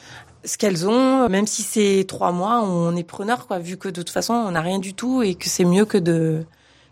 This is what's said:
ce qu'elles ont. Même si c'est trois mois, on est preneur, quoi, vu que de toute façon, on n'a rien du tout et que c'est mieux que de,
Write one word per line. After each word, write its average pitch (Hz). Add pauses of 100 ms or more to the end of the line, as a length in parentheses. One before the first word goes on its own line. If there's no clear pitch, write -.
(460)
ce -
qu'elles 190
ont. 262
Même 196
si 214
c'est 196
trois 190
mois, 202
on 175
est 175
preneur, 220
quoi, 190
vu 175
que 190
de 175
toute 170
façon, 196
on 226
n'a 170
rien 185
du 190
tout 254
et 190
que -
c'est -
mieux 180
que 214
de, 165 (460)